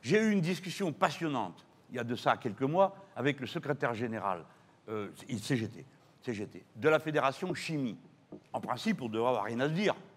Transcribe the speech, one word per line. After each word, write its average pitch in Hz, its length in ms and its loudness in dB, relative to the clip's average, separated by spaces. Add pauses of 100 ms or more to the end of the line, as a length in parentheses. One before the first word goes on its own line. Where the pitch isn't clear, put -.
J'ai 180 200 4
eu 220 100 4
une 196 100 4
discussion 175 500 -2
passionnante, 131 720 -2 (260)
il - 40 -10
y 123 40 -2
a 120 40 -2
de 117 140 -2
ça 123 180 4
quelques 113 280 -4
mois, 185 340 4 (180)
avec 135 240 0
le 131 80 -6
secrétaire 135 460 -2
général, 101 500 -2 (460)
euh, 107 180 -4 (180)
C 123 300 -2
G 110 140 -2
T, - 160 -16 (360)
C 123 120 -6
G 101 140 -4
T, - 180 -16 (100)
de 113 140 2
la 156 100 6
Fédération 151 540 0
Chimie. 135 440 -2 (540)
En 127 80 -4
principe, 131 420 0
on 123 60 -4
devrait 113 220 2
avoir 107 160 2
rien 117 160 -2
à 147 80 4
se 156 40 0
dire. 208 220 2 (220)